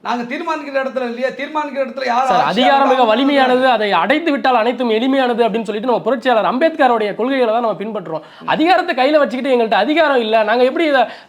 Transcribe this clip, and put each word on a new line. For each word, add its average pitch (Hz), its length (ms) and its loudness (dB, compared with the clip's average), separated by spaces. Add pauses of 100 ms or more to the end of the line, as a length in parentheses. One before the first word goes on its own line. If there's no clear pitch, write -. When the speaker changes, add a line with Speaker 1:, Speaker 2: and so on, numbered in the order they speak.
Speaker 1:
நாங்க 240 320 -6
தீர்மானிக்கிற 302 480 -6
இடத்துல 254 200 -6
இல்லையா? 247 260 -6
தீர்மானிக்கிற 285 580 -6
இடத்துல 262 180 -10
யார் 247 220 0
Speaker 2:
சார், 254 180 2
Speaker 1:
ஆட்சி 190 180 0
Speaker 2:
அதிகாரம் 277 260 4
மிக 254 140 2
Speaker 1:
ஆளலாம்? 226 60 4
Speaker 2:
வலிமையானது, 262 600 2
அதை 214 220 0
அடைந்து 269 380 0
விட்டால் 262 240 0
அனைத்தும் 233 360 0
எளிமையானது 247 520 0
அப்படின்னு 226 220 0
சொல்லிட்டு 208 160 -6
நம்ம 220 200 0
புரட்சியாளர் 226 540 0
அம்பேத்கரோடைய 254 600 0
கொள்கைகளை 247 400 0
தான் 240 60 0
நம்ம 226 120 -2
பின்பற்றுறோம். 185 480 -8 (240)
அதிகாரத்தை 349 500 0
கையில 285 240 2
வச்சுக்கிட்டு 254 400 0
எங்கள்கிட்ட 226 160 0
அதிகாரம் 277 460 2
இல்ல, 220 220 0
நாங்க 233 220 2
எப்படி 311 220 0
இதை 269 180 2 (240)